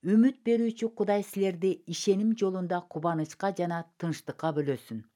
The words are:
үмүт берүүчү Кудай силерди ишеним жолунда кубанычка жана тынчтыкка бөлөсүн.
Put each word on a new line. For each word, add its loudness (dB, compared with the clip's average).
үмүт 4
берүүчү 0
Кудай 0
силерди -2
ишеним 2
жолунда -2
кубанычка -2
жана -2
тынчтыкка -4
бөлөсүн. -4